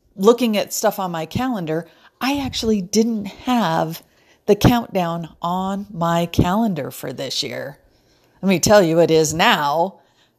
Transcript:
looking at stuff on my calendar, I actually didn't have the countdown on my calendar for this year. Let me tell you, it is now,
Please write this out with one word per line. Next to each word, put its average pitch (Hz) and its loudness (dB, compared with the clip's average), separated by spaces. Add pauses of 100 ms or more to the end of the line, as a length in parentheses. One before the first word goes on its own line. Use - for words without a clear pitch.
(140)
looking 220 2
at - -4
stuff 208 -2
on 185 -4
my 160 -6
calendar, 170 -4 (320)
I 277 -2
actually 226 -2
didn't 214 0
have 165 -2 (420)
the 202 4
countdown 175 -2
on 190 -4
my 170 -2
calendar 175 -2
for 139 -10
this 131 -8
year. 127 -10 (640)
Let 185 2
me 180 2
tell 208 6
you, 165 4
it 156 6
is 160 4
now, 170 0 (380)